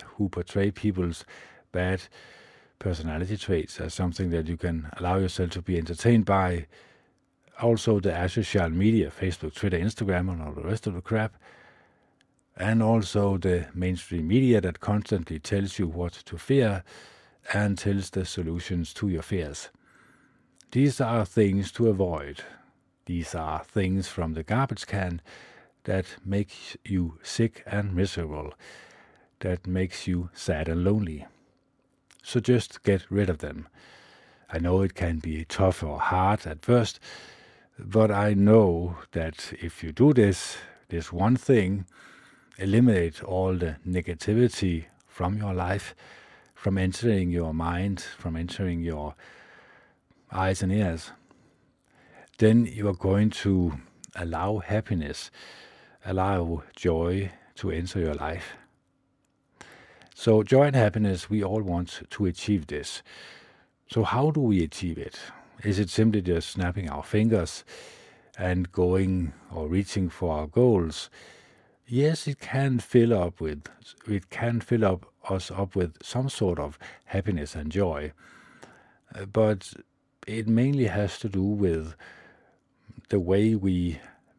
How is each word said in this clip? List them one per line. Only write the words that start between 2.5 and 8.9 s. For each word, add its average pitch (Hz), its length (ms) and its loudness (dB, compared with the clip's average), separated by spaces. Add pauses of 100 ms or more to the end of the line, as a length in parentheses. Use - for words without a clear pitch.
personality 87 560 -4
traits - 460 -2
as 82 120 -8
something 90 360 -2
that 82 180 -2
you 87 80 -4
can 80 420 -4
allow 90 200 0
yourself 92 320 0
to 87 120 -8
be 90 160 -2
entertained 90 460 4
by. 92 440 0 (920)
Also 113 380 4
the 95 120 0
asocial 90 600 0
media, 98 380 4